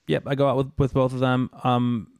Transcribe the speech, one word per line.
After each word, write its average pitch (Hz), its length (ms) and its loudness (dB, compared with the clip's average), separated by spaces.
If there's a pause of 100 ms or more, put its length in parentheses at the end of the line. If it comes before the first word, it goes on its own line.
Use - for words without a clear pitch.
Yep. 76 180 0
I 143 100 -2
go 139 140 2
out 127 80 0
with, 135 200 -2
with 139 160 0
both 131 200 2
of 127 60 -6
them. 127 300 0 (140)
Um, 123 440 0 (120)